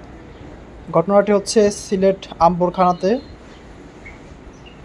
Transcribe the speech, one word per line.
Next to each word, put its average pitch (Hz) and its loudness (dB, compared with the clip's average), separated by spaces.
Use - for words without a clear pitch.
ঘটনাটি 196 2
হচ্ছে 208 2
সিলেট 190 -2
আম্বরখানাতে। 180 2